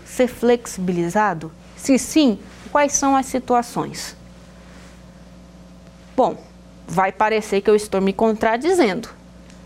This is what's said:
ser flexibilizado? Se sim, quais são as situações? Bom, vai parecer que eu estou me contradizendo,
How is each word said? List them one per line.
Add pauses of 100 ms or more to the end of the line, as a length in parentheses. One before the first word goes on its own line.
ser
flexibilizado? (260)
Se
sim, (320)
quais
são
as
situações? (2000)
Bom, (500)
vai
parecer
que
eu
estou
me
contradizendo, (580)